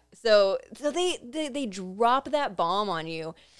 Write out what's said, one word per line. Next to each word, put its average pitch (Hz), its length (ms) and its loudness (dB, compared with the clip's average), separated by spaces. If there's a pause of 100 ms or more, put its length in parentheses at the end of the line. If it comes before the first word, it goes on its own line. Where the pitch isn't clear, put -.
(140)
so, 202 440 4 (180)
so 294 160 -2
they, 349 300 0
they, 285 260 -6
they 269 180 -4
drop 202 640 0
that 269 260 -2
bomb 190 320 0
on 165 200 -4
you 160 260 -8 (260)